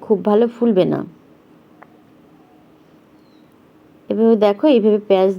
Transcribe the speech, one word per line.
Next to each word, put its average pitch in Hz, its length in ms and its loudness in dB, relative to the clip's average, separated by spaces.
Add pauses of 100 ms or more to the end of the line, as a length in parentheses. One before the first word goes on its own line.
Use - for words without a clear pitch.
খুব 208 240 -2
ভালো 208 240 2
ফুলবে 233 360 0
না। 151 160 -4 (3000)
এভাবে 220 280 0
দেখো, 202 300 -2
এইভাবে 214 320 2
প্যাঁচ 196 400 0